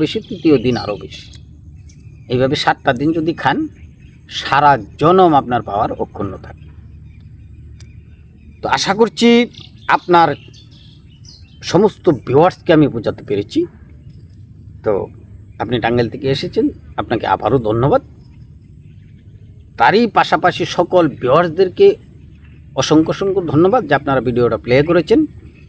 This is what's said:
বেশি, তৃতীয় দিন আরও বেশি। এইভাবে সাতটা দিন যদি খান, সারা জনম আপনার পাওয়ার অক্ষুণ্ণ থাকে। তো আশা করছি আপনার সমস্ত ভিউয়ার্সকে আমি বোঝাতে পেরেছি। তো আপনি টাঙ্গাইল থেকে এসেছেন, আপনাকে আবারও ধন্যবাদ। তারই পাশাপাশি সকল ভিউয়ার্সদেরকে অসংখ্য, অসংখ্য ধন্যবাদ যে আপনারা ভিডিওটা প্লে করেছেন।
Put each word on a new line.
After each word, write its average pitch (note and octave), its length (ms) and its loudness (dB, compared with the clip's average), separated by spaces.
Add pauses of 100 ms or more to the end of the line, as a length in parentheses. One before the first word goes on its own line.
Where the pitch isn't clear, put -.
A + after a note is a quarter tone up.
বেশি, D#3 160 -4 (100)
তৃতীয় E3 280 0 (100)
দিন B2 180 0
আরও G2+ 200 -8
বেশি। - 220 -18 (1040)
এইভাবে C3 320 0
সাতটা D3 300 0
দিন C#3+ 240 -2
যদি D#3+ 140 -2 (100)
খান, C#3+ 160 0 (840)
সারা C#3+ 320 2 (300)
জনম F3 300 4 (100)
আপনার A#2+ 280 -2
পাওয়ার G#2 220 -2 (120)
অক্ষুণ্ণ G2+ 300 -8 (120)
থাকে। - 200 -20 (2000)
তো - 40 -8 (120)
আশা - 220 -2
করছি A#3 300 2 (680)
আপনার E3+ 340 2 (1400)
সমস্ত G3 340 0 (220)
ভিউয়ার্সকে D#3+ 500 2
আমি D3 100 4
বোঝাতে A2 420 -6
পেরেছি। G#2 300 -4 (1300)
তো G#2+ 80 0 (680)
আপনি A#2 240 -4
টাঙ্গাইল A#2+ 300 0
থেকে C3+ 220 -8
এসেছেন, F3+ 300 -4 (360)
আপনাকে G#2+ 320 -6
আবারও G#2+ 240 0 (120)
ধন্যবাদ। C3+ 320 0 (1800)
তারই E3+ 280 2 (120)
পাশাপাশি F3 460 0 (140)
সকল F3+ 260 2 (160)
ভিউয়ার্সদেরকে F3 680 2 (880)
অসংখ্য, D#3 400 2
অসংখ্য G3 260 -4 (100)
ধন্যবাদ F#3 380 2
যে - 100 0
আপনারা C3+ 280 -2
ভিডিওটা A#2 300 0
প্লে A#2 180 -2 (140)
করেছেন। F3 300 2 (500)